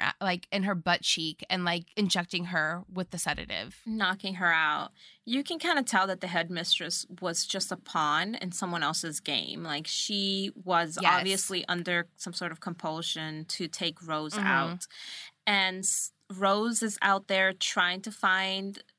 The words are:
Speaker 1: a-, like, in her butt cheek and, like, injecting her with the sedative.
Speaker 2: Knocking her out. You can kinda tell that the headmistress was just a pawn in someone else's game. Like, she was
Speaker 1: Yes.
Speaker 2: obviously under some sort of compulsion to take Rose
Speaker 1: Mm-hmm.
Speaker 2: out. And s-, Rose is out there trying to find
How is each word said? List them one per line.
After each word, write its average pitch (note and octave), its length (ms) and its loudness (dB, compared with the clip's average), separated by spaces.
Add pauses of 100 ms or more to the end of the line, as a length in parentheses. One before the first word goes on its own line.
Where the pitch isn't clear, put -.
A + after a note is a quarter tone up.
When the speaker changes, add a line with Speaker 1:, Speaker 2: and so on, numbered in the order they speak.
(200)
Speaker 1:
a-, - 40 -2
like, F3+ 280 0
in G3 120 2
her G3 100 2
butt F3 280 2
cheek - 480 -2
and, F#3 140 0
like, F3 220 -2 (100)
injecting F3+ 500 0
her E3+ 460 -2
with F3+ 180 -4
the F3 80 -6
sedative. D3 680 -4
Speaker 2:
Knocking G3 480 -2
her F3+ 180 4
out. D3+ 400 2 (320)
You B3+ 180 0
can E4 160 -6
kinda D#4+ 240 2
tell G3 240 4
that F#3 140 -2
the F3+ 80 -4
headmistress E3+ 760 0 (160)
was E3+ 260 -2
just - 260 -4
a F3+ 40 -4
pawn E3 600 0
in F3+ 160 -6
someone F3 320 -2
else's D#3+ 360 -2
game. C3+ 440 -4
Like, D#3 240 -6
she G3 640 -2
was E3+ 460 0
Speaker 1:
Yes. F3 180 6
Speaker 2:
obviously F#3+ 480 0
under F3 500 -2
some - 160 -10
sort F3 200 -6
of D#3+ 80 -16
compulsion D#3+ 840 -6
to - 220 -6
take E3 380 -4
Rose D#3 280 -2
Speaker 1:
Mm-hmm. G#3 120 -2
Speaker 2:
out. D#3+ 400 0 (600)
And F#3+ 340 2
s-, - 320 0 (200)
Rose G#3 500 4
is A3 200 0
out G3 260 4
there F#3+ 240 4
trying F#3 500 2
to G#3+ 100 -8
find F#3+ 680 0 (160)